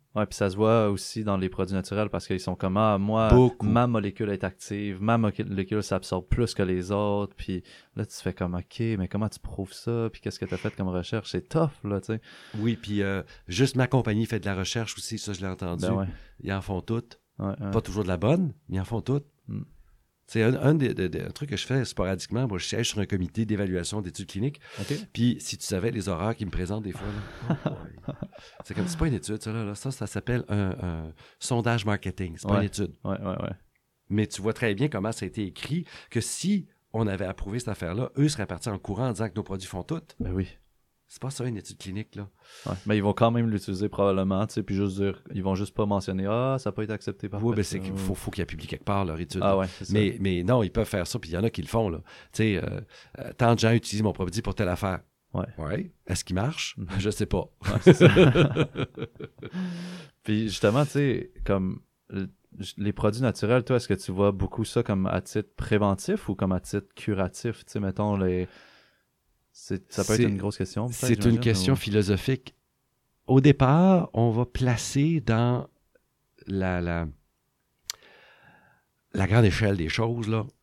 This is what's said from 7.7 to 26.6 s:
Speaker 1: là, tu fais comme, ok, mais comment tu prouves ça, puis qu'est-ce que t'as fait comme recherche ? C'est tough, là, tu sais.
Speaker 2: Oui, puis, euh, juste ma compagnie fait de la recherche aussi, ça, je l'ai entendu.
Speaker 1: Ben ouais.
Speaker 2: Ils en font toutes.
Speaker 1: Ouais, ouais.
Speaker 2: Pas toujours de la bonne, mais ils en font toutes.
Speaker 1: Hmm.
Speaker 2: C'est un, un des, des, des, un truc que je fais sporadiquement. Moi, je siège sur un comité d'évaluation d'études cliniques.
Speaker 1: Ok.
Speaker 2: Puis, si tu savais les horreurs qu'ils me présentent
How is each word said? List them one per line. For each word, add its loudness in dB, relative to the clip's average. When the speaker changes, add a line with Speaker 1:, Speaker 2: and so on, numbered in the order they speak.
Speaker 1:
là, -4
tu -14
fais -4
comme, -4
ok, -8
mais 0
comment -2
tu -18
prouves -8
ça, -2
puis -20
qu'est-ce -6
que -8
t'as -6
fait -4
comme -2
recherche ? -4
C'est -4
tough, 2
là, -2
tu -14
sais. -4
Speaker 2:
Oui, 2
puis, -2
euh, 0
juste 2
ma 2
compagnie 2
fait -4
de -6
la -2
recherche -4
aussi, -8
ça, -8
je -6
l'ai -4
entendu. -4
Speaker 1:
Ben 2
ouais. 0
Speaker 2:
Ils -6
en -2
font -4
toutes. -6
Speaker 1:
Ouais, -4
ouais. -4
Speaker 2:
Pas 2
toujours -4
de -2
la 0
bonne, 2
mais -4
ils 0
en -4
font -4
toutes. -2
Speaker 1:
Hmm. -8
Speaker 2:
C'est 2
un, 6
un 6
des, 2
des, 0
des, -6
un -6
truc -10
que -4
je -6
fais 0
sporadiquement. -2
Moi, -4
je -6
siège -2
sur -4
un 2
comité -2
d'évaluation -2
d'études -10
cliniques. -4
Speaker 1:
Ok. -4
Speaker 2:
Puis, 2
si -8
tu -12
savais -2
les -4
horreurs -2
qu'ils -6
me -8
présentent -4